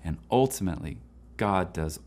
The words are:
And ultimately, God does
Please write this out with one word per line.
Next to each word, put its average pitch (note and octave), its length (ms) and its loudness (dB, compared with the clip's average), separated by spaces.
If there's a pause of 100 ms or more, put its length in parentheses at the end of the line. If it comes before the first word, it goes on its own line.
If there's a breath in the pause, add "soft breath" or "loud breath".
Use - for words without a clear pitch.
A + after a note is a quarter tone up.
And D#2 160 -4 (120)
ultimately, F#2+ 680 0 (380)
God F#2+ 380 2
does D#2 320 -4